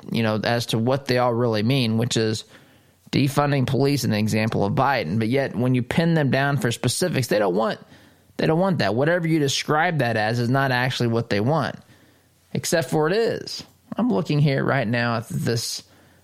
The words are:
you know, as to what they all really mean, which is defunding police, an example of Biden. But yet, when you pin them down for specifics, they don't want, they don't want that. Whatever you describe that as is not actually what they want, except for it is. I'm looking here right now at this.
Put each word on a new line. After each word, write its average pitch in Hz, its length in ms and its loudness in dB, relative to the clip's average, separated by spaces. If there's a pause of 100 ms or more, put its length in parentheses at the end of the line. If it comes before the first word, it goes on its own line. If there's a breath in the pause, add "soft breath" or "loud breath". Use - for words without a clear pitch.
(100)
you 113 140 -2
know, 107 180 0
as 120 240 -2
to 120 120 -2
what 131 280 0
they 123 120 2
all 123 140 2
really 113 300 0
mean, 117 340 2
which 113 200 0
is 110 260 -2 (680 loud breath)
defunding 139 560 2
police, 135 340 2
an 113 100 0
example 107 520 2
of 101 80 0
Biden. 110 480 0
But 110 80 0
yet, 135 260 0
when 127 220 0
you 120 80 0
pin 165 300 2
them 143 180 2
down 139 240 0
for 120 160 0
specifics, 131 560 -2
they 185 100 2
don't 190 160 0
want, 214 240 -2 (580 loud breath)
they - 100 0
don't 160 120 2
want 185 200 0
that. 104 160 0
Whatever 165 340 0
you 160 100 2
describe 151 600 0
that 117 180 0
as 110 220 0
is 120 100 0
not 135 240 0
actually 123 360 0
what 113 200 0
they 101 120 0
want, 139 360 -2 (800 soft breath)
except 160 340 -2
for 156 180 0
it 175 80 0
is. - 480 -4 (320)
I'm 240 140 0
looking 180 300 0
here 139 260 2
right 127 240 0
now 120 280 0
at 110 120 -6
this. - 540 -4 (420 soft breath)